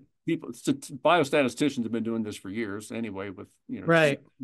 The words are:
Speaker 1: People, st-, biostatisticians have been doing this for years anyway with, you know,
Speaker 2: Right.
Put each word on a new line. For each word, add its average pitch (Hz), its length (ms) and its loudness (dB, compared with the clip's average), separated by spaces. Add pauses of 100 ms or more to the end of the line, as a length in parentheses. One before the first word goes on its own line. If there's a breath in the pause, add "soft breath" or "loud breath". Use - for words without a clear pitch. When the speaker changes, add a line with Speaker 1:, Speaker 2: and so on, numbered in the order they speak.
(260)
Speaker 1:
People, 160 280 -4
st-, 143 480 -4
biostatisticians 147 800 2
have 110 100 -2
been 113 120 -2
doing 113 180 -2
this 104 160 -6
for - 140 -12
years 104 400 -6
anyway 101 400 -6
with, 101 160 -14 (200)
you 110 140 -8
know, 92 60 -4
Speaker 2:
Right. 160 320 6 (240)